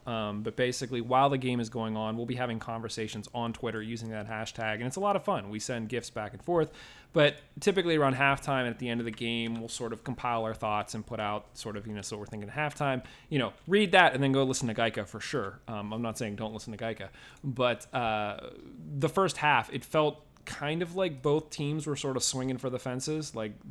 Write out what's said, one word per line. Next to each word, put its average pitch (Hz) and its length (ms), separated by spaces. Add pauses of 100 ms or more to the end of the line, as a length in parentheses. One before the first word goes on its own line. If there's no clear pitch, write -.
Um, 107 380
but 110 100
basically, 123 460
while 127 280
the 139 100
game 127 200
is 117 120
going 110 260
on, 110 200
we'll 117 100
be 123 100
having 120 240
conversations 113 720
on 117 180
Twitter 110 300
using 113 280
that 107 180
hashtag, 110 460
and 113 100
it's 127 100
a 196 60
lot 202 160
of 185 80
fun. 101 260
We 110 80
send 113 300
gifs 117 200
back 107 260
and 98 100
forth, 165 260 (420)
but 147 220 (260)
typically 175 360
around 139 180
halftime 139 460
and 123 80
at 113 100
the 123 100
end 117 120
of 117 40
the 117 60
game, 117 460
we'll 113 120
sort 113 240
of 110 120
compile 117 400
our 110 100
thoughts 107 400
and 110 100
put 113 160
out 104 260 (120)
sort 110 180
of, 104 120
you 104 60
know, 104 60
so 104 160
we're 104 100
thinking 104 220
at 101 60
halftime, 143 480 (260)
you 147 120
know, 113 120 (140)
read 196 260
that 175 220
and 131 80
then 139 100
go 135 120
listen 131 240
to 110 60
Geico 113 320
for 110 140
sure. 101 460
Um, 104 260
I'm 113 80
not 113 160
saying 107 200
don't 110 180
listen 110 200
to 101 40
Geico, 110 300 (340)
but, 123 500
uh, 107 460 (600)
the 147 120
first 190 280
half, 143 340
it - 120
felt 151 380 (220)
kind 156 380
of 170 140
like 165 260
both 151 260
teams 147 380
were 143 100
sort 135 200
of 120 60
swinging 131 360
for 131 100
the 123 100
fences, 143 560
like, 107 180 (180)